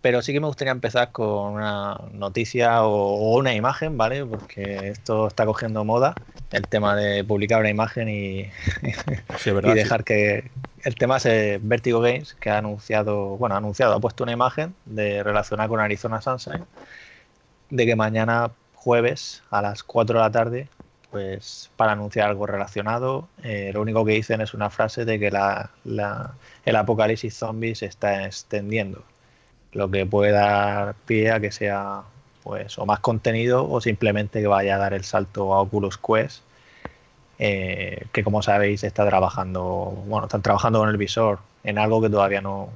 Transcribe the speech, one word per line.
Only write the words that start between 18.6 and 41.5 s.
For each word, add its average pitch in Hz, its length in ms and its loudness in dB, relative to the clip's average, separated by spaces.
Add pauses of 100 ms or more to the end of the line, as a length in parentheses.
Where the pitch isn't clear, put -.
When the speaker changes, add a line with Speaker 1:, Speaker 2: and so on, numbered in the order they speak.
Speaker 1:
jueves 120 720 0
a 101 120 0
las 101 200 -6
cuatro 113 380 2
de 110 40 8
la 107 60 4
tarde, 117 380 0 (420)
pues, 98 680 -10
para 110 160 4
anunciar 104 360 0
algo 101 180 -2
relacionado. 107 840 -4 (140)
Eh, 101 320 -6
lo 104 80 -2
único 110 220 2
que 107 80 4
dicen 107 300 0
es 107 120 -8
una 104 160 -2
frase 113 340 -2
de 110 140 0
que 104 140 0
la, 98 380 0 (120)
la, 107 520 -6 (300)
el 117 120 2
apocalipsis 110 600 2
zombie 113 380 -4
se 107 120 -8
está 98 400 -2
extendiendo, 104 760 -6 (680)
lo 98 180 -2
que 95 160 0
puede 101 260 4
dar 101 640 2 (100)
pie 110 260 2
a 113 100 2
que 104 120 -4
sea, 98 480 -4 (420)
pues, 104 360 -10
o 110 80 -4
más - 140 0
contenido 120 680 0
o 127 140 -2
simplemente 104 580 0
que 107 60 2
vaya 98 300 4
a - 20 0
dar 98 160 0
el 95 100 -6
salto 98 480 -2
a 98 80 4
Oculus 98 380 -2
Quest, 113 440 -2 (960)
eh, 95 720 -4
que, 107 140 0
como 107 160 0
sabéis, 104 420 2
está 104 240 2
trabajando, 95 560 0 (440)
bueno, 104 180 -2
están 107 160 -2
trabajando 110 380 2
con 107 100 4
el 107 80 0
visor 104 440 0 (240)